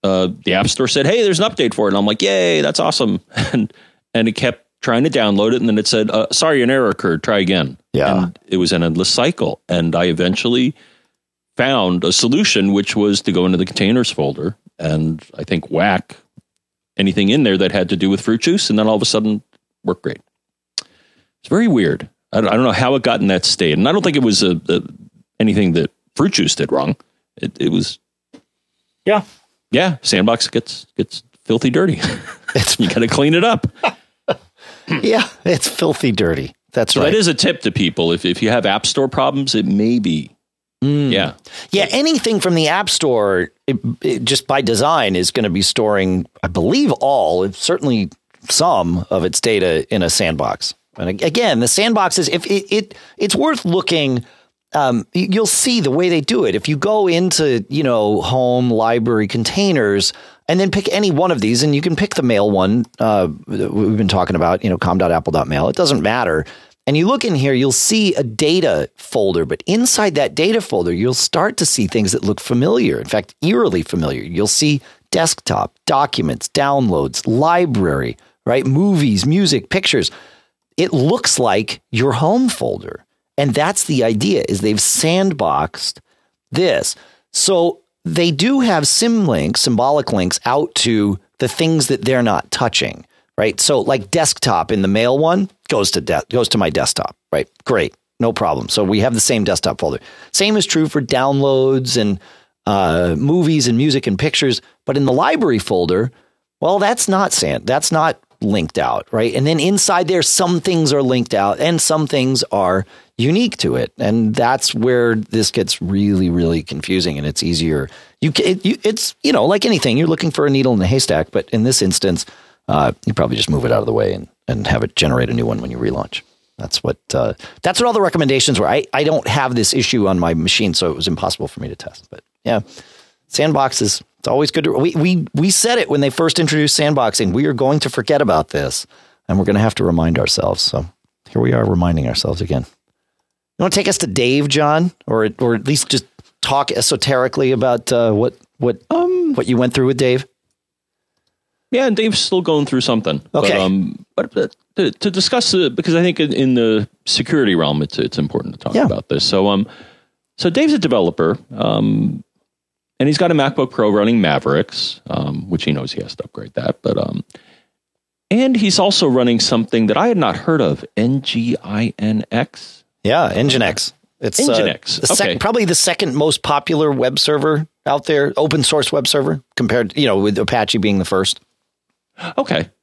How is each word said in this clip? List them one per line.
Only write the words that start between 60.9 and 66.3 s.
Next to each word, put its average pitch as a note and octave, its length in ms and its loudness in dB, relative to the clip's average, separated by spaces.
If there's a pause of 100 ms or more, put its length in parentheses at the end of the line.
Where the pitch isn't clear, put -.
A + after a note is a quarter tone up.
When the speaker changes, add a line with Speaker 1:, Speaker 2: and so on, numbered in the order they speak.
Speaker 2:
any G3 200 0
one E3+ 200 0
of C#3 100 0
these, A#2 220 0
and D3+ 120 2
you C#3+ 60 0
can E3 160 -2
pick - 200 -2
the D#3 60 -2
mail G#2+ 280 2
one, G2+ 340 2 (140)
uh, G#2 300 2 (180)
that - 260 -4
we've G#2+ 240 0
been G#2 120 2
talking F#2 280 0
about, F2 260 0
you A2 60 -2
know, F2+ 80 2
com - 220 0
dot F2 120 2
apple D#2+ 200 0
dot D2 180 0
mail. D2 220 0
It - 60 -2
doesn't C#3+ 260 0
matter. F#2+ 420 0 (420)